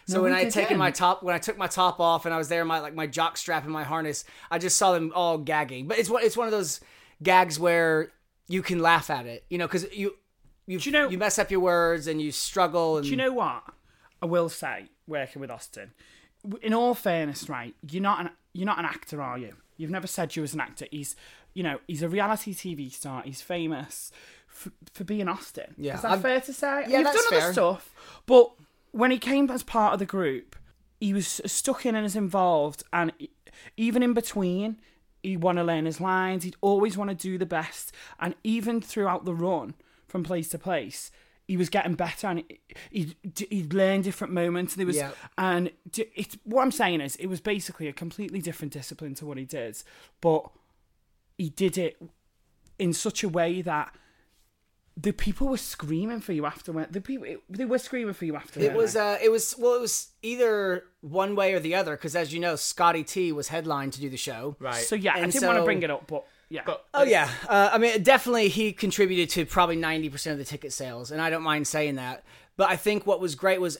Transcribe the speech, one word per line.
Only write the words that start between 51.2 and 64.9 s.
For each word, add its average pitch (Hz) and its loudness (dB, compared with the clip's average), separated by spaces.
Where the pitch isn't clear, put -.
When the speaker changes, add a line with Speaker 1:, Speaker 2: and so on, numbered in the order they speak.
Speaker 2:
he 170 -2
did 185 0
it 165 -4
in 175 2
such - -2
a 208 -2
way 175 0
that 156 -4
the 202 0
people - 0
were 262 2
screaming 196 -4
for 202 -6
you 151 -2
afterward. 160 -6
The 196 -6
people, 262 -8
it, - -10
they 196 -6
were 247 2
screaming 233 -4
for - -8
you 156 -2
afterward. - -2
Speaker 1:
It 139 2
was, 220 2
uh, 208 2
it 220 8
was, 220 2
well, 240 4
it 247 2
was - -4
either 214 0
one 190 0
way 190 4
or 175 2
the 160 -2
other, 170 0
'cause 156 -6
as 160 -2
you 170 -4
know, 170 0
Scotty 170 2
T 180 -2
was 147 -4
headlined 151 -4
to 127 -12
do 139 -6
the 131 -10
show. 123 -8
Speaker 3:
Right. 131 -6
Speaker 2:
So 214 0